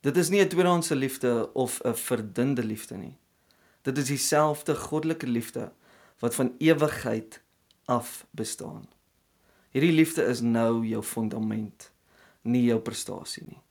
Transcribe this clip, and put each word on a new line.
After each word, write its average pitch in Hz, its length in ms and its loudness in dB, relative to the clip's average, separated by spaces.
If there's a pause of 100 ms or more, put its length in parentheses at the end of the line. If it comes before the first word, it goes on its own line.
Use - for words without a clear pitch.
Dit 147 100 2
is 165 140 2
nie 202 80 4
'n 190 80 8
tweedehandse 175 480 2
liefde 127 580 0
of 127 300 -2
'n 120 100 0
verdunde 120 680 -2
liefde 107 340 -8
nie. - 200 -14 (640)
Dit 135 160 -2
is 139 100 -2
dieselfde 147 680 0
goddelike 156 520 -4
liefde 117 440 -4 (480)
wat 120 160 -2
van 127 240 0
ewigheid 147 840 0 (440)
af - 460 -2
bestaan. - 560 -10 (840)
Hierdie 151 200 4
liefde 160 320 4
is 120 180 0
nou 117 440 2
jou 110 180 -2
fondament, 110 880 -4 (500)
nie 123 220 2
jou 117 160 4
prestasie - 680 -8
nie. - 240 -20